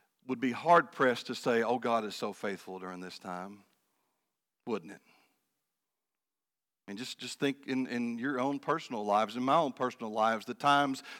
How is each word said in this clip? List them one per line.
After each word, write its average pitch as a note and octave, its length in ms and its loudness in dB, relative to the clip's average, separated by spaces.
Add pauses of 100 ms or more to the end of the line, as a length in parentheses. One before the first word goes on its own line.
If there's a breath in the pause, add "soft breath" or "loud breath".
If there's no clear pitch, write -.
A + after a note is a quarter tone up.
(260 soft breath)
would B2+ 140 -6
be B2 120 0
hard-pressed C3 760 4
to B2 60 -4
say, A#2 280 2
"Oh, A#2+ 160 0
God A#2 260 0
is G2+ 100 -6
so G#2 200 -6
faithful F#2+ 440 -8
during F#2 220 -10
this F2+ 180 -12
time," G2 460 -10 (1040)
wouldn't G2 260 -6
it? - 80 -18 (1900)
And G2+ 120 -14
just, B2 200 -10
just B2 200 -12
think C#3 280 -2
in, C3 200 -2
in A#2 320 -4
your C3 200 -2
own C#3 200 -2
personal C3+ 480 -2
lives, G#2+ 300 2
in B2+ 60 -4
my C3 140 4
own D3 160 2
personal A#2 400 -4
lives, A2 320 2
the B2 80 -8
times C#3+ 500 2 (180 loud breath)